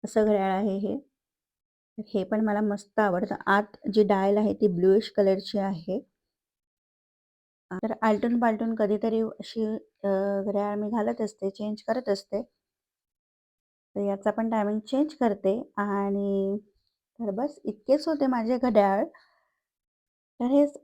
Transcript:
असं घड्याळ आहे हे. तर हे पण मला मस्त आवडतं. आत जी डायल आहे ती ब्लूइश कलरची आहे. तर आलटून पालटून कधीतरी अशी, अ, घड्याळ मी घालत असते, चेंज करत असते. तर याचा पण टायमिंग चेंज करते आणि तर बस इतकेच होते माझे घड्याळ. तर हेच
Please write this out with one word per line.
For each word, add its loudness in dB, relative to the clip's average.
असं 2
घड्याळ 2
आहे 0
हे. -4
तर -12
हे 0
पण -2
मला 0
मस्त -4
आवडतं. 0
आत 4
जी 6
डायल 2
आहे 0
ती 0
ब्लूइश 4
कलरची 0
आहे. -4
तर -4
आलटून 2
पालटून 0
कधीतरी 0
अशी, -4
अ, 0
घड्याळ -2
मी -4
घालत -2
असते, -4
चेंज -8
करत -4
असते. -4
तर -4
याचा -2
पण -4
टायमिंग 0
चेंज -2
करते 0
आणि -2
तर -4
बस -6
इतकेच 0
होते 0
माझे 0
घड्याळ. 2
तर -2
हेच 2